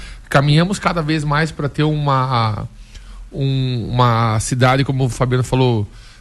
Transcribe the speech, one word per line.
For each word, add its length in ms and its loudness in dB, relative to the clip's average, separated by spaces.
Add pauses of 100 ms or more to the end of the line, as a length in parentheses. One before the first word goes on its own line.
(280)
caminhamos 500 2
cada 240 -2
vez 200 0
mais 300 0
pra 160 -4
ter 140 -2
uma, 840 0 (640)
um, 600 -2
uma 500 2
cidade, 440 2
como 200 0
o 60 0
Fabiano 340 0
falou, 420 2 (340)